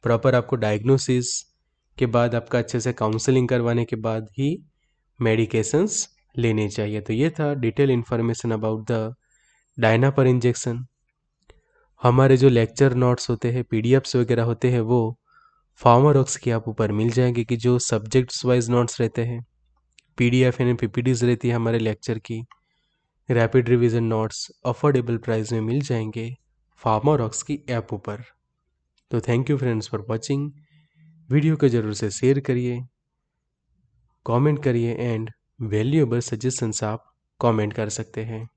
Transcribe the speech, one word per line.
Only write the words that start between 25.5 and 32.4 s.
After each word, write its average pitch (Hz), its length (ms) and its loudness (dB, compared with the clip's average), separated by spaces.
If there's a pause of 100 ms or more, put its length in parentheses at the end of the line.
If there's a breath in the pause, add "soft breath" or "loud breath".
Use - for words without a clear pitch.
में 113 100 -2
मिल 120 200 -2
जाएंगे 117 540 -6 (520)
Pharmarox 117 560 0
की 147 160 -6 (100)
ऐप 117 240 -4
ऊपर। 104 300 -10 (880)
तो 120 80 -2
thank 120 260 0
you 143 120 -2
friends 120 320 -2
for 107 100 -6
watching। 139 520 -6 (800 soft breath)
वीडियो 151 240 2
को 147 120 2
ज़रूर 110 260 0
से 104 180 -4
शेयर 135 280 0
करिए, 123 420 -4 (1400)